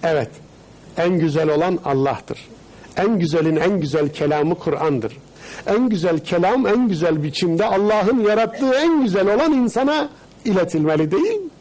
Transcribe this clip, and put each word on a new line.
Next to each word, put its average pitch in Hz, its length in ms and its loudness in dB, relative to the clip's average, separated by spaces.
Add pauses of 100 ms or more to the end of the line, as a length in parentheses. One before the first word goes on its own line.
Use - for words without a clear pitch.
Evet, 156 260 0 (680)
en 175 220 2
güzel 156 300 2
olan 165 360 0
Allah'tır. 139 640 -2 (500)
En 202 220 0
güzelin 160 360 0
en 180 240 0
güzel 147 300 0
kelamı 151 460 0
Kur'an'dır. 143 640 -2 (500)
En 233 220 0
güzel 170 300 0
kelam 202 480 0
en 240 200 2
güzel 156 360 0
biçimde 165 420 -2
Allah'ın 208 540 2
yarattığı 220 540 0
en 311 280 2
güzel 202 340 2
olan 311 180 2
insana 277 560 0 (360)
iletilmeli 160 680 0
değil 392 280 0
mi? 359 100 -10 (120)